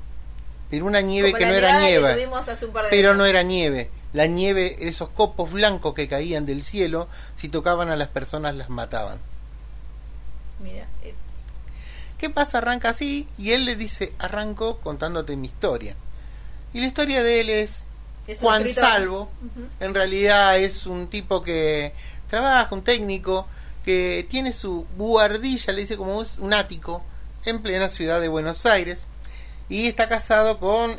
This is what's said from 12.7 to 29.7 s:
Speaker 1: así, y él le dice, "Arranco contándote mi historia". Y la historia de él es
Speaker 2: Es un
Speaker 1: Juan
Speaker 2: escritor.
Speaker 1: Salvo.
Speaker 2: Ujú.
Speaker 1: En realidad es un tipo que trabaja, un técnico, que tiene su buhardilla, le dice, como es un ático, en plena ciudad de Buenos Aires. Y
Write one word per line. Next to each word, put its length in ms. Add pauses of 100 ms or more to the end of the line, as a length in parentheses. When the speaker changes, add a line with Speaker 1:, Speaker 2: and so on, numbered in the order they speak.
Speaker 1:
así, 400 (100)
y 140
él 120
le 120
dice, 420
"Arranco 600
contándote 580
mi 100
historia". 480 (800)
Y 60
la 60
historia 360
de 200
él 80
es 340 (420)
Speaker 2:
Es 120
un 80
Speaker 1:
Juan 160
Speaker 2:
escritor. 280
Speaker 1:
Salvo. 320
Speaker 2:
Ujú. 460 (100)
Speaker 1:
En 160
realidad 640
es 280
un 200
tipo 380
que 480 (360)
trabaja, 460
un 80
técnico, 640 (380)
que 440
tiene 240
su 320 (120)
buhardilla, 760
le 100
dice, 140
como 260
es 160
un 160
ático, 500 (400)
en 180
plena 260
ciudad 320
de 60
Buenos 400
Aires. 400 (640)
Y 200